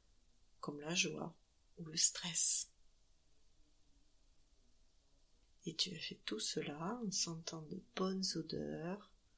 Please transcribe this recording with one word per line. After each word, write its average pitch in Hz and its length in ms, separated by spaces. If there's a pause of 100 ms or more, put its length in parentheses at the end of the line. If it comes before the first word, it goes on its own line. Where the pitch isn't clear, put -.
(600)
comme 147 200
la 156 140
joie 165 400 (440)
ou 175 80
le 156 100
stress. - 720 (3000)
Et 160 120
tu - 180
as 160 60
fait - 240
tout 214 160
cela 160 680
en 190 60
sentant 165 500
de 170 180 (140)
bonnes 190 300 (100)
odeurs, 156 800 (260)